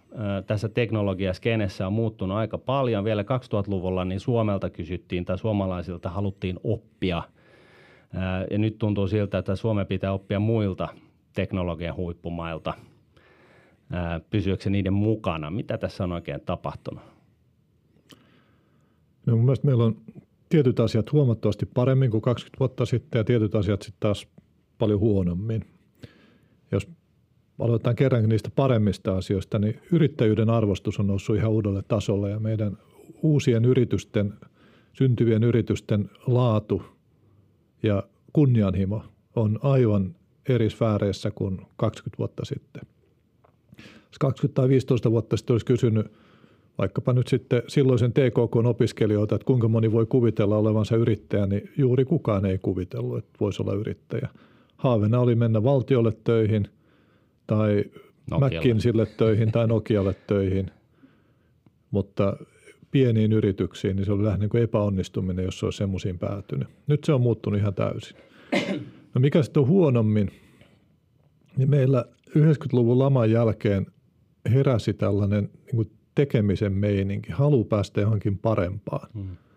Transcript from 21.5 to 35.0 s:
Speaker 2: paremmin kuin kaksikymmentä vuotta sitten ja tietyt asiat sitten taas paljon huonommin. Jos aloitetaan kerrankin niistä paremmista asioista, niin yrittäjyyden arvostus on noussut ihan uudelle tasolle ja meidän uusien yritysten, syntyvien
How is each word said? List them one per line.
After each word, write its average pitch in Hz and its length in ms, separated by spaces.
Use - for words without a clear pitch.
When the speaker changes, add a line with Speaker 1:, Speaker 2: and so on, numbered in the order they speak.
Speaker 2:
paremmin 131 460
kuin 110 100
kaksikymmentä - 380
vuotta 127 260
sitten - 340
ja 107 40
tietyt 107 320
asiat 101 260
sitten - 180
taas 104 280
paljon 104 220
huonommin. 98 680
Jos - 160
aloitetaan 117 360
kerrankin 120 340
niistä 110 260
paremmista 107 640
asioista, 95 420
niin 107 200
yrittäjyyden 120 580
arvostus 107 500
on 101 80
noussut 98 280
ihan 113 160
uudelle 101 360
tasolle 101 420
ja 107 100
meidän 110 380
uusien 131 440
yritysten, 110 680
syntyvien 117 500